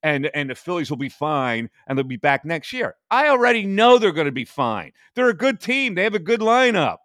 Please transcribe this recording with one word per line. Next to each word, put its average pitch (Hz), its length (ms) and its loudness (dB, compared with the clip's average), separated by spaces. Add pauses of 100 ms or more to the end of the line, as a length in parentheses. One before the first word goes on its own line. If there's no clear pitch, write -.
and, 147 320 -2
and 143 160 -6
the 127 40 -8
Phillies 165 360 -6
will 147 60 -6
be 131 140 -8
fine 127 600 -4 (160)
and 135 100 -6
they'll 135 80 -2
be 131 120 -10
back 139 280 0
next 160 280 -8
year. 254 240 -6 (140)
I 277 180 2
already 240 360 2
know 220 340 6
they're 208 140 2
gonna 147 200 -2
be 123 140 -6
fine. 110 460 -4 (220)
They're 254 140 2
a 226 60 2
good 240 260 0
team. 254 340 -2
They 180 100 0
have 214 100 0
a 214 40 0
good 202 220 0
lineup. 220 640 2